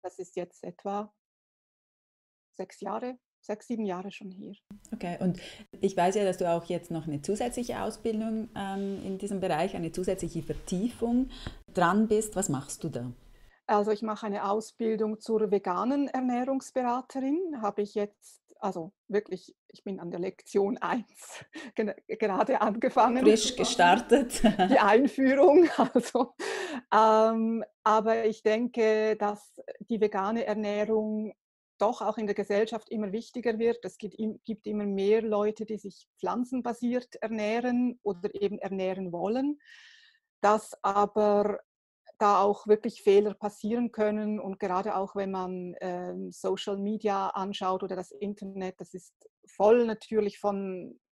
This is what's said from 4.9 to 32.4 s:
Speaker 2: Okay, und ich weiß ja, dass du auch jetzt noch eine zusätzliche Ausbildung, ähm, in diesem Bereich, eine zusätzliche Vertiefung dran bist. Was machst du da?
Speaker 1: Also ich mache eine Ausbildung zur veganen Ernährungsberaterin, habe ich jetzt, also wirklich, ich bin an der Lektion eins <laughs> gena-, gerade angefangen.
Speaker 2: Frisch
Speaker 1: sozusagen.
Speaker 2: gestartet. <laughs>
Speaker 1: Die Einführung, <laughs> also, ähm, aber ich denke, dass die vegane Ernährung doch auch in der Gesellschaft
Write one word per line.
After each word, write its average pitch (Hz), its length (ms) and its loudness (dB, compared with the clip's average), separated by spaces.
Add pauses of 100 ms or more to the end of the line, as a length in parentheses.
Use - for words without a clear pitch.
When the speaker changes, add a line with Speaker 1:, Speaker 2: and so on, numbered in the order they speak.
Speaker 2:
Okay, 175 280 -8
und 180 180 0 (320)
ich 196 240 -2
weiß 185 200 4
ja, 208 100 2
dass 185 120 0
du 175 140 0
auch 170 140 0
jetzt 170 260 -6
noch 160 160 -6
eine 147 140 -6
zusätzliche 240 600 -4
Ausbildung, 220 720 -4
ähm, 196 500 -6
in 190 120 -6
diesem 202 220 -4
Bereich, 175 360 0
eine 165 180 -6
zusätzliche 180 500 -4
Vertiefung 233 840 -2 (440)
dran 190 360 4
bist. 214 260 0
Was 185 140 -2
machst - 340 -6
du 160 60 -6
da? 123 240 -8 (540)
Speaker 1:
Also 208 240 2
ich 208 120 -2
mache 214 240 -6
eine 202 220 -4
Ausbildung 220 680 -2
zur 220 300 -2
veganen 202 580 0
Ernährungsberaterin, 262 1500 -2
habe 208 200 -2
ich 208 140 -6
jetzt, - 640 -8
also 185 340 -6 (140)
wirklich, 196 480 -6 (140)
ich - 140 -20
bin 196 160 -8
an 170 120 -10
der 175 80 -8
Lektion 196 580 -2
eins - 680 -6 (100)
<laughs> 311 220 -14
gena-, 214 200 -2 (120)
gerade 214 540 0
angefangen. 233 640 2
Speaker 2:
Frisch 220 320 6
Speaker 1:
sozusagen. 180 520 4
Speaker 2:
gestartet. 233 360 4
<laughs> 233 260 4
Speaker 1:
Die 262 100 6
Einführung, 269 920 8
<laughs> - 200 2
also, 240 420 0 (580)
ähm, 220 720 4 (200)
aber 220 420 2
ich 214 180 0
denke, 220 720 2
dass 208 440 -6 (200)
die 208 200 -4
vegane 208 460 0
Ernährung 214 880 -2 (460)
doch 233 220 0
auch 214 180 -2
in 214 80 -4
der 202 80 -2
Gesellschaft 214 540 -2